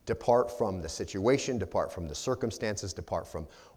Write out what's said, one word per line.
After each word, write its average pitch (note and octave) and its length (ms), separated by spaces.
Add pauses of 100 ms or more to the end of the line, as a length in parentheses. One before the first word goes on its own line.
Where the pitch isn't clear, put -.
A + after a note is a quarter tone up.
Depart A#2+ 520
from F#2+ 240
the D#2 60
situation, A#2 720
depart F#2+ 340
from E2+ 160
the D2+ 80
circumstances, A2 800
depart - 340
from E2 180 (320)